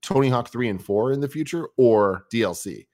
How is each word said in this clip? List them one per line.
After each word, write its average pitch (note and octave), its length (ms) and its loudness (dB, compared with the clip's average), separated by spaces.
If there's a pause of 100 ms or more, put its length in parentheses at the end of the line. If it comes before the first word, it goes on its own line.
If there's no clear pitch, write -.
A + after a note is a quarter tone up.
Tony C3+ 280 2
Hawk A#2+ 200 -2
three A#2+ 180 -4
and F#2+ 140 -4
four G#2+ 300 0
in C#3 80 -2
the C#3+ 80 -4
future D#3 480 -8
or G#2 540 4
D A2+ 120 0
L F2+ 120 -2
C. D#2 400 -12